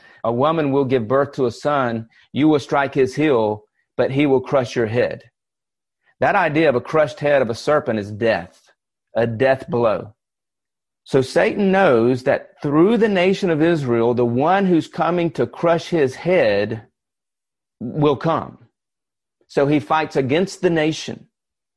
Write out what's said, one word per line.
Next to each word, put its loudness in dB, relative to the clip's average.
a 0
woman 0
will 2
give 0
birth 0
to -2
a 0
son. -4
You 2
will 4
strike -2
his 0
heel, 0
but 0
he 2
will 4
crush -2
your 0
head." -2
That 2
idea 2
of 2
a -2
crushed -2
head 2
of -2
a -6
serpent -2
is -6
death, -4
a 0
death 0
blow. -2
So 2
Satan 0
knows 2
that -4
through 2
the 2
nation 0
of 0
Israel, 2
the 2
one 2
who's 0
coming -2
to -2
crush -2
his 0
head 0
will 0
come. -4
So 0
he 2
fights -2
against -2
the 2
nation -4